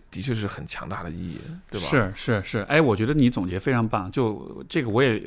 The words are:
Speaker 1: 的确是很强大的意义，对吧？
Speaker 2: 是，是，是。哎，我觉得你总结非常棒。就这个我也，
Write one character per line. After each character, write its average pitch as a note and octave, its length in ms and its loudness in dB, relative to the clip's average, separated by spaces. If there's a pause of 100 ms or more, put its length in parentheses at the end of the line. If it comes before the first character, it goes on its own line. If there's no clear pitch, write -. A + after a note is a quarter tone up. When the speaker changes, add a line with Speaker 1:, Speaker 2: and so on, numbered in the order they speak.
(100)
Speaker 1:
的 F2+ 120 -10
确 B2+ 100 -2
是 G#2+ 140 -2
很 - 180 -8
强 - 240 -10
大 F#2 140 -8
的 E2+ 80 -8
意 E2 60 -8
义， - 220 -8 (320)
对 G2+ 100 -4
吧？ D#2+ 60 -2
Speaker 2:
是， G#2+ 280 2
是， G#2+ 300 0
是。 - 160 -4
哎， C#3+ 200 4
我 B2+ 140 6
觉 G#2+ 100 2
得 C3 80 0
你 C#3+ 160 6
总 G2 200 0
结 F2+ 100 -2
非 C3+ 140 0
常 A#2 160 2
棒。 G2 240 -2
就 G#2 560 -2
这 E3+ 120 0
个 A#2+ 80 -2
我 A2 140 4
也， A#2 240 4